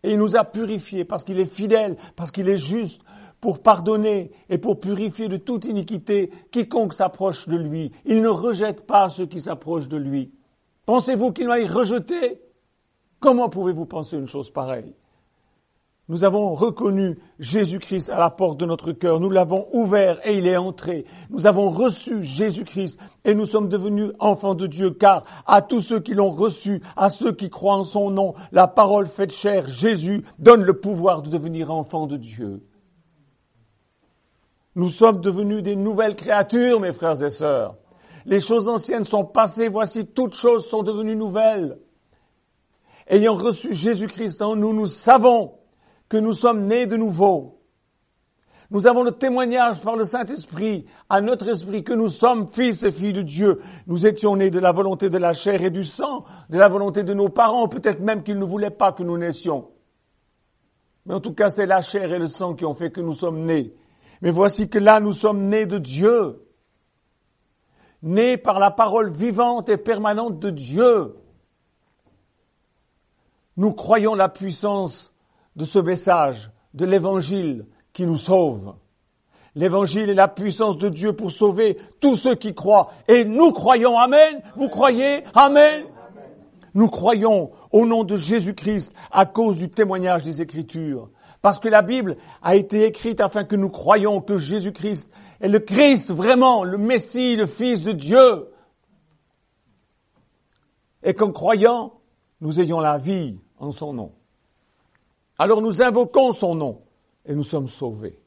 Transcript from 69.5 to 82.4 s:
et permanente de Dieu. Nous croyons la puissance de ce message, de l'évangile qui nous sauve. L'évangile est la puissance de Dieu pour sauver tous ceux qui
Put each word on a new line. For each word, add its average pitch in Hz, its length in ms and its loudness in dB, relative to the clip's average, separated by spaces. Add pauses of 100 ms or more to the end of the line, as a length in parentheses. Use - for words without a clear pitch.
et 208 80 2
permanente 214 640 -2
de 196 120 -6
Dieu. 160 640 2 (2500)
Nous 202 160 2
croyons 214 420 0
la 190 140 2
puissance 190 840 -6 (420)
de 151 80 -8
ce 175 160 0
message, 160 720 0 (220)
de 151 120 -4
l'évangile 180 800 -2 (280)
qui 180 120 -4
nous 165 120 0
sauve. 139 580 0 (800)
L'évangile 190 560 0
est 202 60 0
la 190 120 6
puissance 196 500 -4
de 196 120 -2
Dieu 185 240 -4
pour 214 180 -8
sauver 208 460 2 (240)
tous 277 140 4
ceux 254 200 0
qui 208 180 -10